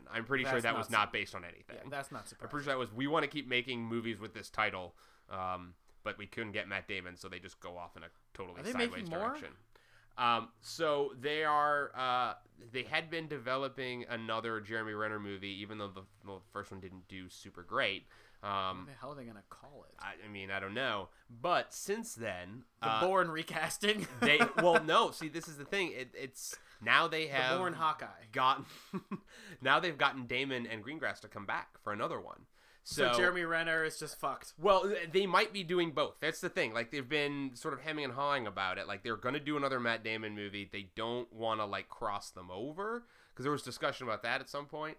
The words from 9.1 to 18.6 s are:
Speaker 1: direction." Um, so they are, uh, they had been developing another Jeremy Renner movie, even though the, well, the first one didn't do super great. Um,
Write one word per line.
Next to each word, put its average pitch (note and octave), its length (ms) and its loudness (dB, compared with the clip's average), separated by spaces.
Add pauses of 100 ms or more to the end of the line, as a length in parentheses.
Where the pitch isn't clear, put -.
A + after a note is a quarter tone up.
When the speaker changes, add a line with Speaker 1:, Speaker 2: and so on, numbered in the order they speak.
Speaker 1:
direction." C4+ 260 -10 (640)
Um, A#2 320 4 (120)
so D3 580 0
they D3+ 240 0
are, D3 520 4
uh, B2 400 2 (360)
they B2 120 -4
had D#3+ 260 -2
been D#3+ 180 -4
developing C3 760 -4
another A2+ 560 -2
Jeremy A2 320 -4
Renner G#2+ 260 -2
movie, G2+ 300 -6 (120)
even G#2+ 160 -8
though G2+ 120 -6
the, F#2+ 140 -14 (220)
well, G2 140 -10
the - 120 -20
first G2+ 200 -8
one G2 80 -10
didn't F#2 300 -14
do F#2 200 -12
super - 340 -16
great. G2+ 440 0 (360)
Um, F#2+ 360 0